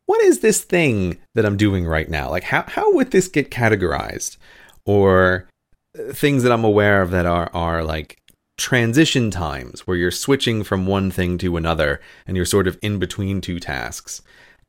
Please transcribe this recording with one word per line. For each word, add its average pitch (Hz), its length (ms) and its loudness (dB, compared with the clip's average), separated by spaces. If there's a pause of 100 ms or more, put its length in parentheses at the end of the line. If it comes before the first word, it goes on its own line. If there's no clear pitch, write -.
what 453 160 2
is 370 180 4
this - 220 2
thing 110 560 0 (160)
that 110 120 2
I'm 104 120 0
doing 98 280 2
right 80 240 -2
now? 71 200 -4
Like, 82 140 -4
how, 151 220 -2
how 415 280 0
would 269 180 0
this 185 160 2
get - 240 -4
categorized? 95 840 -2 (480)
Or, 92 640 4 (500)
uh, 127 140 -10
things 139 300 2
that 123 100 4
I'm 113 100 0
aware 104 380 4
of 90 100 -2
that 90 140 0
are, 87 280 0
are, 82 300 -4
like, 78 360 -8 (380)
transition 123 720 2
times 73 500 -8
where 92 160 -2
you're 87 140 0
switching 120 520 -2
from 95 240 -2
one 95 240 0
thing 90 260 -2
to 85 200 -2
another 78 420 -2 (260)
and 95 120 -4
you're 87 80 0
sort 98 220 2
of 87 140 -4
in 104 180 -4
between 95 420 -4
two 87 180 -8
tasks. 62 640 -10 (480)